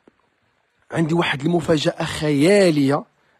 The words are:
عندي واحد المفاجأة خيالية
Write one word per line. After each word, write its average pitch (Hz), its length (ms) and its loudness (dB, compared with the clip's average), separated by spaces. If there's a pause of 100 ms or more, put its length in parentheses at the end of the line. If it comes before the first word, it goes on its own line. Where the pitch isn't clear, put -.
(920)
عندي 160 240 -2
واحد 151 260 -2
المفاجأة 165 640 -2
خيالية 151 1000 2 (360)